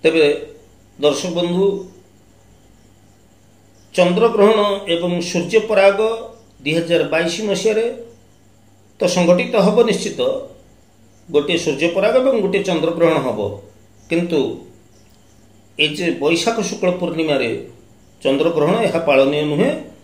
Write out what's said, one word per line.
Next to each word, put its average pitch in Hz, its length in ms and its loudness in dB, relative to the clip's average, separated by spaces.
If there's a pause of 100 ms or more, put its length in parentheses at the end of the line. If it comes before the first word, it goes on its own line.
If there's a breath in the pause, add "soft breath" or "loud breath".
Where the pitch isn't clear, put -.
ତେବେ 160 220 4 (720)
ଦର୍ଶକ 147 340 -2
ବନ୍ଧୁ, 175 320 -2 (2250)
ଚନ୍ଦ୍ରଗ୍ରହଣ 208 640 4 (280)
ଏବଂ 170 240 -2 (100)
ସୂର୍ଯ୍ୟପରାଗ 196 800 2 (600)
ଦୁଇ 147 140 -4
ହଜାର 165 340 0
ବାଇଶ 165 340 -2
ମସିହାରେ 214 440 0 (1120)
ତ - 80 -2
ସଂଗଠିତ 180 480 2
ହବ 208 280 4
ନିଶ୍ଚିତ, 202 380 -2 (1080)
ଗୋଟିଏ 147 280 0
ସୂର୍ଯ୍ୟପରାଗ 170 580 0
ଏବଂ 254 260 2
ଗୋଟିଏ 185 220 0
ଚନ୍ଦ୍ରଗ୍ରହଣ 165 560 0
ହବ। 120 200 -4 (720)
କିନ୍ତୁ 170 300 -2 (1400)
ଏ 151 100 2
ଯେ 160 240 -4
ବୈଶାଖ 170 500 0
ଶୁକ୍ଳ 180 300 -2
ପୂର୍ଣ୍ଣିମାରେ 156 580 -2 (720)
ଚନ୍ଦ୍ରଗ୍ରହଣ, 151 600 2
ଏହା 165 180 0
ପାଳନୀୟ 147 440 2
ନୁହେଁ। 156 280 0 (320)